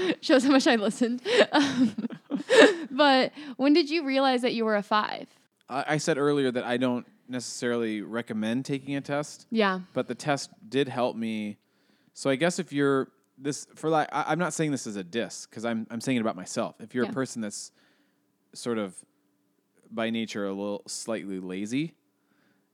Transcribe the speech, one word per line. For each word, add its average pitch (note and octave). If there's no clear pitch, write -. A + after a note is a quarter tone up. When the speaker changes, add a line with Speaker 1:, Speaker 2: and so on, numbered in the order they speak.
Speaker 1:
<laughs> E4
Shows C#4
how C#4
much C4+
I C4+
listened. A3+
<laughs> A4
Um, C4+
but C4+
when C#4
did D4+
you D#4+
realize C4+
that B3
you A3+
were A3
a G3+
five? -
Speaker 2:
I, C3
I D3+
said D3
earlier C#3+
that A#2+
I B2
don't B2
necessarily A#2+
recommend A2+
taking C#3
a C#3
test. D3
Speaker 1:
Yeah. G3
Speaker 2:
But B2+
the B2
test C#3+
did C3
help B2
me. G#2+
So -
I C3+
guess E3+
if E3+
you're C#3
this, -
for, D#3
like, D#3
I, D3
I'm D#3+
not E3+
saying D#3
this C3+
as G#2+
a F#2+
diss, F#2
'cause A2+
I'm, A2+
I'm A#2
saying C3
it A#2
about A2
myself. F#2
If A2+
you're B2
Speaker 1:
Yeah. G#2
Speaker 2:
a -
person B2
that's -
sort A#2
of G2
by A2+
nature A2+
a G2
little G2+
slightly G2
lazy, G#2